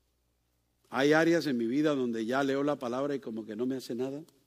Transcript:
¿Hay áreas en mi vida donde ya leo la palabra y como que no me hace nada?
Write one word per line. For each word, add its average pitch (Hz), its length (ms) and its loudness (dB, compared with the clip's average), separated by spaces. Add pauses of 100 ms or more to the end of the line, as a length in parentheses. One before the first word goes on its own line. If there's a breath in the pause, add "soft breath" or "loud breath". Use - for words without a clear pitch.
(880)
¿Hay 135 240 4
áreas 165 340 4
en 139 100 0
mi 117 120 0
vida 147 260 2
donde 117 320 -2
ya 131 160 0
leo 139 220 0
la 147 160 -2
palabra 135 340 -4
y 135 60 -6
como 113 260 -10
que 110 80 -10
no 113 100 -4
me 131 120 -2
hace 127 180 -8
nada? 135 300 -6 (220)